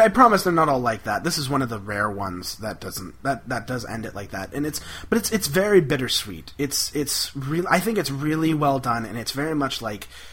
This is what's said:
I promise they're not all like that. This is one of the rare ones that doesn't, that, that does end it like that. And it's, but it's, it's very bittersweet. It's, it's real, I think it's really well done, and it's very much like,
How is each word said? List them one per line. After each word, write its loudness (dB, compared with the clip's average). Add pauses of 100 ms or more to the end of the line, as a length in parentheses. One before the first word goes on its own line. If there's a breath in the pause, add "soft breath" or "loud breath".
I 6
promise 6
they're 2
not 4
all 2
like -2
that. -2
This -2
is -4
one 2
of -2
the -6
rare -2
ones -6
that -8
doesn't, -10
that, -4
that -4
does -4
end -8
it -10
like -10
that. -8
And -4
it's, -6 (300 loud breath)
but 2
it's, -2
it's 0
very 6
bittersweet. -2
It's, -2
it's -2
real, -2
I 6
think 0
it's 0
really 2
well 4
done, 0
and -8
it's -6
very -2
much 0
like, -8 (240 loud breath)